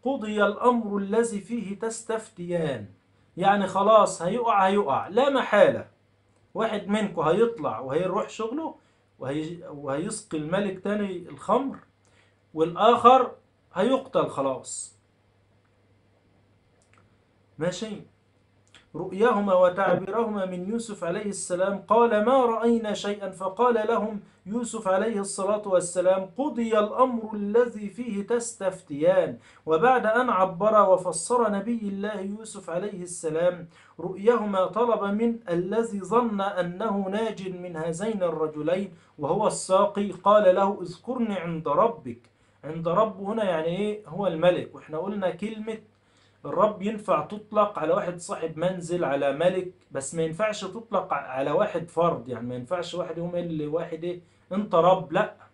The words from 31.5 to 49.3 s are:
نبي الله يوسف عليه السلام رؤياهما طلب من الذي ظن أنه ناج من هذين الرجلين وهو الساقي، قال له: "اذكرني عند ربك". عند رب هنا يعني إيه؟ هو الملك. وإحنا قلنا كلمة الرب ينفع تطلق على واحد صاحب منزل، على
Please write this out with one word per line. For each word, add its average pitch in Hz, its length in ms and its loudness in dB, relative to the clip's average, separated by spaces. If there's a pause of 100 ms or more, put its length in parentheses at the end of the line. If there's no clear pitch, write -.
نبي 208 300 -4
الله 202 380 -6
يوسف 196 500 -10
عليه 180 340 -6
السلام 175 640 -2 (320)
رؤياهما 202 640 2
طلب 220 380 0
من 226 360 0 (100)
الذي 202 520 -2
ظن 208 400 0
أنه 196 680 -2
ناج 196 400 -4
من 180 280 -10
هذين 180 460 -4
الرجلين 156 720 -2 (260)
وهو 180 280 0
الساقي، 202 640 2
قال 202 440 6
له: 196 260 0
"اذكرني 214 560 -4
عند 165 300 -4
ربك". 147 600 0 (340)
عند 165 240 -6
رب 196 360 2
هنا 214 200 -2
يعني 170 340 -2
إيه؟ 208 300 -6
هو 185 200 -4
الملك. 165 480 0
وإحنا 151 220 -10
قلنا 190 320 -4
كلمة 214 480 -8 (680)
الرب 175 360 0
ينفع 196 440 -2
تطلق 208 540 -2
على 156 140 0
واحد 180 260 -2
صاحب 165 380 -8
منزل، 175 460 -2
على 139 300 0